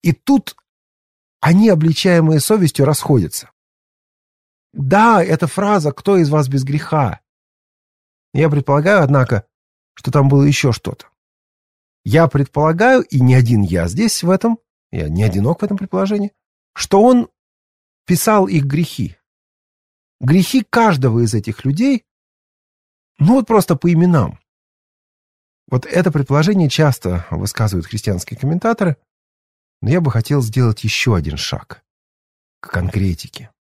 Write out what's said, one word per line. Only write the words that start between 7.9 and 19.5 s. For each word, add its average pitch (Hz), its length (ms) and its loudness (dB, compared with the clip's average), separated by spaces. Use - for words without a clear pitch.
Я 147 160 2
предполагаю, 147 540 2
однако, 127 440 0
что - 160 -8
там 139 180 4
было 139 140 4
ещё 143 280 2
что-то. - 360 -8
Я 151 240 2
предполагаю, 165 760 0
и - 180 -2
не 127 140 4
один 120 300 2
я 85 240 -2
здесь 175 360 -2
в 170 60 -2
этом, 226 300 0
я 78 180 -6
не 87 140 0
одинок 104 380 -2
в 208 40 -4
этом 202 120 -6
предположении, 196 540 -4
что - 280 0
он 247 280 4
писал 190 420 0
их 160 180 0
грехи. 139 520 -6